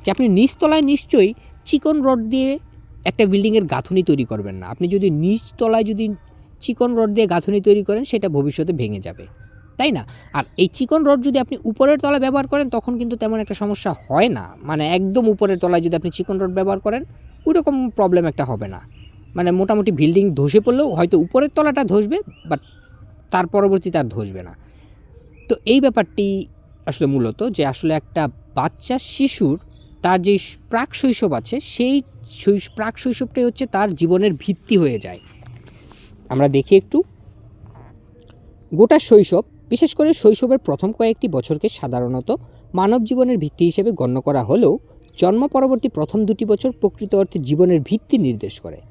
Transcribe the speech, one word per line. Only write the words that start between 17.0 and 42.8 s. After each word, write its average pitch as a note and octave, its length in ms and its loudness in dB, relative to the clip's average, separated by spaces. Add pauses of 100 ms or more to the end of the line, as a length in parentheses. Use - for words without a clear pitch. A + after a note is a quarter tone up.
ওইরকম C#4 440 0
প্রবলেম F3+ 360 2
একটা C#3+ 200 -2
হবে A2 220 -6
না। F#2 140 -14 (540)
মানে F3 160 0
মোটামুটি G3 400 0
বিল্ডিং E3+ 420 2
ধসে C#3 260 2
পড়লেও B3 340 0
হয়তো F3 260 2
উপরের C4 360 0
তলাটা D4 280 2
ধসবে, G#3 360 0 (300)
but D3+ 80 -2 (760)
তার F3+ 160 0
পরবর্তীতে F#3+ 500 2
আর D3 60 0
ধসবে G2 400 -8
না। E2 140 -18 (920)
তো A4+ 60 2 (100)
এই B3 160 4
ব্যাপারটি G3+ 640 0 (400)
আসলে D3+ 220 -2
মূলত C#3 440 -2
যে D#3 140 -2
আসলে D#3 280 -2
একটা D#3 340 -4 (280)
বাচ্চা F3 420 -4
শিশুর G3+ 600 -2 (420)
তার F3+ 200 2
যে G3 160 2 (320)
প্রাক A#3 260 -4
শৈশব A3+ 380 0
আছে, - 260 -6
সেই C4+ 420 -2 (300)
শৈ-, - 440 -2
প্রাক A3+ 240 -8
শৈশবটাই B3 440 -4
হচ্ছে A#3+ 220 -2
তার G3 300 -2
জীবনের F3+ 440 2
ভিত্তি - 380 0
হয়ে C3+ 220 2
যায়। F2+ 200 -14 (1120)
আমরা C3+ 180 2
দেখি C#3 300 4
একটু C#4+ 260 0 (1700)
গোটা A#3 240 6
শৈশব, G#3 440 6 (260)
বিশেষ A#3+ 260 0
করে D#4 180 2
শৈশবের A3 440 2
প্রথম F#3 340 -4
কয়েকটি A3+ 360 -2
বছরকে D3+ 420 -2
সাধারণত B2 600 -4 (420)
মানব G#3 300 2